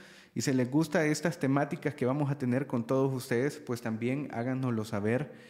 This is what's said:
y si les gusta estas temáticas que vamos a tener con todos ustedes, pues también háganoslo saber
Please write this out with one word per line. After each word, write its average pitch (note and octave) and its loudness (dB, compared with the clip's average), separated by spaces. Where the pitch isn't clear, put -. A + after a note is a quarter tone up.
y A#2 -2
si C#3+ 2
les B2 2
gusta D#3+ 2
estas D3+ 0
temáticas C#3+ 0
que B2 -2
vamos C#3 2
a C#3 -2
tener B2+ 0
con A#2 -2
todos C3+ 2
ustedes, C3 0
pues A#2+ -6
también A#2+ -2
háganoslo A#2+ -2
saber A2+ 0